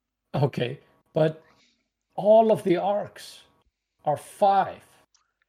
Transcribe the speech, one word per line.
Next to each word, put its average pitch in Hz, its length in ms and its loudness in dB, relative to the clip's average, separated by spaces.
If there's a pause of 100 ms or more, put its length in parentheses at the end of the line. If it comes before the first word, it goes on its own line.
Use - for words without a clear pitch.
(340)
Okay, 131 460 -4 (340)
but 156 300 -2 (720)
all 220 360 4
of 202 120 0
the 175 140 0
arcs - 600 -8 (680)
are 151 120 -2
five. - 640 -2 (680)